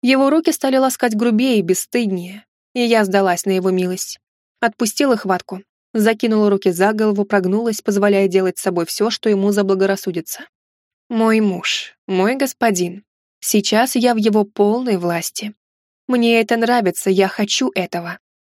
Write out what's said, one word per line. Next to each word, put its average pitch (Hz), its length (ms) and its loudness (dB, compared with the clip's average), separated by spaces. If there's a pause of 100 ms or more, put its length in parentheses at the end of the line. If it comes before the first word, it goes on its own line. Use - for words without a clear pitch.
Его 269 280 4
руки 320 240 2
стали 262 240 0
ласкать 254 360 0
грубее 233 460 2
и - 20 2
бесстыднее, 185 840 -4 (280)
и 247 60 -4
я 226 240 2
сдалась 190 420 0
на 196 60 0
его 185 180 0
милость. 185 500 -4 (420)
Отпустила 233 560 0
хватку, 190 440 -4 (320)
закинула 220 560 2
руки 196 220 2
за 190 220 2
голову, 214 320 0
прогнулась, 208 560 0
позволяя 202 480 2
делать 185 280 0
с - 40 -10
собой 175 240 -2
всё, 214 240 -2
что - 200 -4
ему 202 220 2
заблагорассудится. 196 960 -2 (600)
«Мой 220 320 2
муж, - 560 -4 (100)
мой 196 280 0
господин, 202 680 -2 (380)
сейчас 214 560 0
я 240 160 2
в 220 40 -2
его 214 280 2
полной 214 500 0
власти». 175 580 -6 (540)
Мне 233 320 2
это 226 180 0
нравится, 226 520 0
я 190 180 4
хочу 214 460 -2
этого. 175 460 -8 (300)